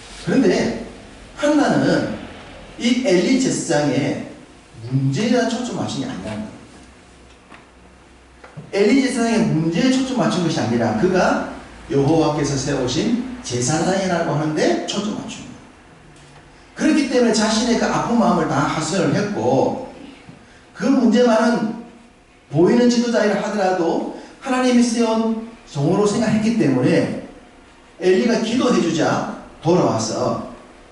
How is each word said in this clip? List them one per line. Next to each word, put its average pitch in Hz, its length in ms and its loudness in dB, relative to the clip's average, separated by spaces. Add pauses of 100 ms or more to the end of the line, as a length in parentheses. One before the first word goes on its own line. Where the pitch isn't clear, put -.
(240)
그런데 196 640 0 (480)
한나는 269 840 0 (560)
이 233 280 0
엘리 196 340 2
제사장의 143 920 -2 (600)
문제에 170 580 0
초점을 - 340 -6
맞춘 - 180 -6
게 131 60 -6
아니라는 110 180 -10
거예요. 107 260 -8 (2250)
엘리 247 300 4
제사장의 226 440 0
문제에 165 440 2
초점 262 280 0
맞춘 170 260 0
것이 143 160 -2
아니라 113 380 0
그가 180 540 0 (380)
여호와께서 147 680 2
세우신 143 840 -2
제사장이라고 170 920 -2
하는데 156 540 0
초점 - 280 -6
맞춘 - 260 -10
거예요. - 120 -18 (1200)
그렇기 285 360 2
때문에 247 220 4
자신의 220 460 2
그 - 60 0
아픈 - 340 0
마음을 170 300 2
다 - 120 -2
하소연을 156 540 0
했고 - 800 0 (840)
그 180 120 -8
문제만은 233 960 2 (680)
보이는 220 380 4
지도자이라 226 540 0
하더라도 185 760 -2 (200)
하나님이 254 420 2
세운 226 680 0 (220)
종으로 180 360 2
생각했기 220 520 0
때문에 151 680 0 (720)
엘리가 208 400 2
기도해주자 190 1000 0 (200)
돌아와서 123 920 0 (400)